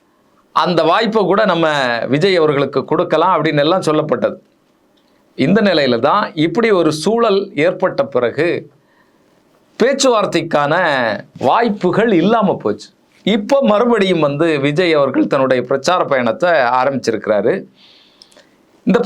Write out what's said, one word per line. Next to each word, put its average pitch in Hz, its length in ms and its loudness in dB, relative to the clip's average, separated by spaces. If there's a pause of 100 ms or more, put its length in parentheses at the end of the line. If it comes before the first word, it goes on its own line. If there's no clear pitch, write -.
(560)
அந்த 165 280 0
வாய்ப்பை 208 400 2
கூட 190 220 2
நம்ம 165 220 2 (400)
விஜய் 165 340 2
அவர்களுக்கு 139 400 0 (100)
கொடுக்கலாம் 170 440 0
அப்படின்னு 151 300 0
எல்லாம் 170 220 0
சொல்லப்பட்டது. 127 500 -2 (1000)
இந்த 185 240 2
நிலையில 151 340 2 (140)
தான் 202 160 0 (220)
இப்படி 226 240 0
ஒரு 165 200 2 (120)
சூழல் 208 360 0 (280)
ஏற்பட்ட 175 340 -2 (140)
பிறகு 123 340 -2 (1300)
பேச்சுவார்த்தைக்கான 185 920 0 (760)
வாய்ப்புகள் 208 640 0 (100)
இல்லாம 208 320 2
போச்சு. 104 320 -6 (380)
இப்போ 226 320 0 (120)
மறுபடியும் 202 560 2
வந்து 143 220 0 (160)
விஜய் 160 340 0
அவர்கள் 139 340 0
தன்னுடைய 131 380 2
பிரச்சார 170 360 0
பயணத்தை 127 460 0 (280)
ஆரம்பிச்சிருக்கிறாரு. 113 760 -2 (1300)
இந்த 233 180 2